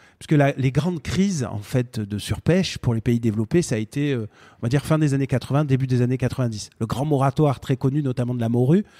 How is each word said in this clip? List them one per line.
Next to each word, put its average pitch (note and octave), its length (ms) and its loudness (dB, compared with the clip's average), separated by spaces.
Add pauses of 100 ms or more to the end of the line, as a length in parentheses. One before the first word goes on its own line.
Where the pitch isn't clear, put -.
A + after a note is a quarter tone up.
(180)
Parce - 80 -20
que - 80 2
la, C#3+ 180 4
les C3+ 200 0
grandes D3 280 -2
crises, F3 500 -2
en G2+ 80 -8
fait, A#2+ 420 -2
de G#2 180 -4
surpêche - 580 0
pour - 160 -2
les A2+ 80 0
pays A#2+ 200 2
développés, A2 420 0
ça - 140 -4
a - 20 -2
été, C#3 340 -4
euh, A#2 140 -4 (340)
on - 60 -6
va - 20 -2
dire, C3+ 160 2
fin D#3+ 140 2
des D3+ 160 2
années C#3 120 0
quatre-vingts, C3 380 0
début C3+ 220 2
des B2+ 160 2
années B2 160 0
quatre-vingt-dix. A#2+ 500 -4 (120)
Le A2+ 60 -2
grand B2+ 200 -4
moratoire C#3 540 2
très - 180 -2
connu, C#3 240 0
notamment B2+ 320 -2
de A#2+ 60 -4
la A2+ 100 0
morue, B2+ 340 4 (160)